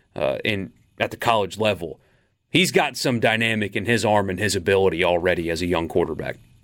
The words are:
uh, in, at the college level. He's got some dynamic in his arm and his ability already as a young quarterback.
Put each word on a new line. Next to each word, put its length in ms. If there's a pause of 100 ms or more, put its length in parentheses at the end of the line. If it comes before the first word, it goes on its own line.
(160)
uh, 300
in, 260 (300)
at 100
the 60
college 400
level. 420 (520)
He's 200
got 240
some 240
dynamic 560
in 80
his 220
arm 240
and 100
his 160
ability 480
already 460
as 120
a 40
young 240
quarterback. 480 (260)